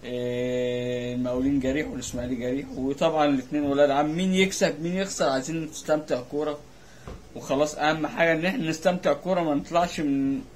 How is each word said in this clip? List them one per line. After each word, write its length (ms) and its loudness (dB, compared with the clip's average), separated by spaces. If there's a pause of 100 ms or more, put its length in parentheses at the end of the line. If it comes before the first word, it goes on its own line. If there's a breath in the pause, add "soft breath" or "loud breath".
آه، 1080 -2
المقاولين 460 0
جريح 280 0
والإسماعيلي 480 -6
جريح، 300 -2 (120)
وطبعًا 480 2
الاتنين 380 0
ولاد 260 6
عم. 260 2
مين 180 2
يكسب 480 2
مين 120 -2
يخسر، 360 0
عايزين 360 -2
نستمتع 560 -2 (100)
كورة 280 -2 (760 loud breath)
وخلاص. 400 0
أهم 320 0
حاجة 260 2
إن 120 0
إحنا 240 -2
نستمتع 440 2
كورة، 280 0
ما 140 2
نطلعش 440 0
من 420 0 (140)